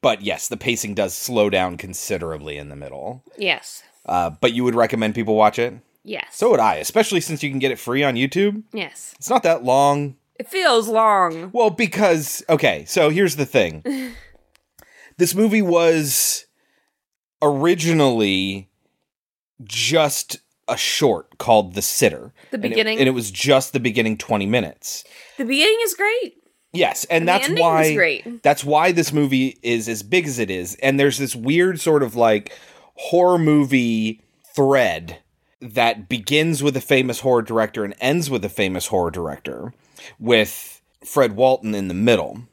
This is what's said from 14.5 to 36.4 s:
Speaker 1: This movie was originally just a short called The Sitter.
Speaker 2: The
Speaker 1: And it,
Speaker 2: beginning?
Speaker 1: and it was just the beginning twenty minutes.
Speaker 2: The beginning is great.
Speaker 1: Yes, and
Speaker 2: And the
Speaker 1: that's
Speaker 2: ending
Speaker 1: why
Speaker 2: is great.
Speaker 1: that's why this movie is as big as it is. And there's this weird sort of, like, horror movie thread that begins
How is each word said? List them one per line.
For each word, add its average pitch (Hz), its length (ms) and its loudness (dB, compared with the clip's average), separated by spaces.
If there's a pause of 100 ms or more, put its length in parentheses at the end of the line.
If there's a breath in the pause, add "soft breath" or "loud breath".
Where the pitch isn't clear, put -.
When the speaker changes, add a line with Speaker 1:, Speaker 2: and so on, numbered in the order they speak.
Speaker 1:
This 175 160 2
movie 214 300 2
was 165 840 2 (960)
originally 135 1300 2 (960)
just - 720 -2 (300)
a 117 80 -2
short - 600 -2
called 104 380 2
The 101 60 -4
Sitter. - 520 -2 (180 soft breath)
Speaker 2:
The - 60 -8
Speaker 1:
And 208 80 -6
it, 214 40 -2
Speaker 2:
beginning? 220 300 -2
Speaker 1:
and 131 80 4
it 127 40 2
was 117 200 -4
just 131 420 2
the 139 60 -2
beginning 113 380 0
twenty 104 280 -2
minutes. 104 580 -4 (340 loud breath)
Speaker 2:
The 269 80 -4
beginning 302 380 2
is 392 100 -4
great. 415 420 -4 (380)
Speaker 1:
Yes, 165 320 -2
and 165 160 0
Speaker 2:
And 170 60 -2
the 180 40 2
Speaker 1:
that's 196 180 0
Speaker 2:
ending 165 140 0
Speaker 1:
why 160 200 4
Speaker 2:
is 156 120 2
great. 165 480 -2
Speaker 1:
that's 143 220 2
why 156 260 2
this 165 220 0
movie 135 500 0
is 117 240 -2
as 110 160 -6
big 160 240 0
as 123 120 -6
it 104 120 -2
is. 90 320 -6
And 135 160 2
there's 139 180 2
this 135 180 -4
weird 160 440 0
sort 151 240 2
of, 113 140 -6
like, 110 340 2 (440 loud breath)
horror 180 420 2
movie 127 840 2 (320)
thread 101 680 0 (420)
that 113 480 -2
begins 143 520 -2